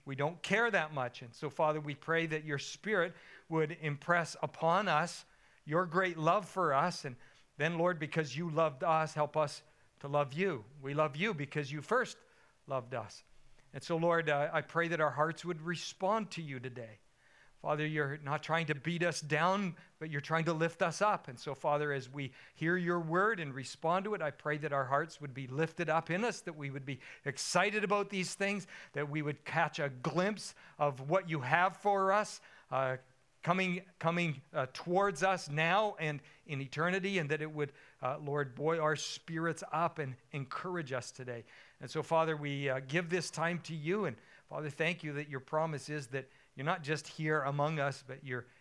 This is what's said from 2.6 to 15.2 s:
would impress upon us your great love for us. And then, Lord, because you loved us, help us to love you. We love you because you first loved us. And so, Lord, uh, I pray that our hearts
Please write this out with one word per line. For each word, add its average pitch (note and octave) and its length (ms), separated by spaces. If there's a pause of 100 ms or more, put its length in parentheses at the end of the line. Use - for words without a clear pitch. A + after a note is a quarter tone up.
would D#3+ 340
impress D#3+ 580
upon E3 460
us E3+ 380 (400)
your E3 200
great F3 320
love E3+ 320
for E3+ 240
us. E3 320
And B2 120 (400)
then, E3 200
Lord, F3 220
because D3 380
you E3+ 140
loved D3+ 340
us, D#3+ 300
help D3+ 220
us D3+ 260 (360)
to C#3+ 100
love C#3+ 240
you. D#3 320 (160)
We C3+ 140
love D3 220
you G3+ 180
because C#3+ 380
you D3+ 100
first A#3 340 (520)
loved C3 260
us. G#2+ 300 (500)
And C3 80
so, E3+ 140
Lord, E3 340
uh, D3 220
I D#3+ 80
pray E3 260
that E3 140
our D3+ 100
hearts D#3 340